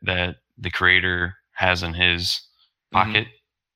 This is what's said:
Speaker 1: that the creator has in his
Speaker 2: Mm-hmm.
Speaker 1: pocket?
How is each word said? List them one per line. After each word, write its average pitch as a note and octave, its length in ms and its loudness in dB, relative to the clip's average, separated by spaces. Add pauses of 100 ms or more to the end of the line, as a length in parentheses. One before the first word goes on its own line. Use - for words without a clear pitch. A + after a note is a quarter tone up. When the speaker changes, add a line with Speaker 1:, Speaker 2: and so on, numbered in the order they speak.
Speaker 1:
that F2+ 360 -2 (200)
the F#2 140 -8
creator F2+ 640 2 (160)
has F2+ 300 0
in E2 100 -6
his F2 480 0 (520)
Speaker 2:
Mm-hmm. F#2+ 180 2
Speaker 1:
pocket? G#2+ 160 -2 (480)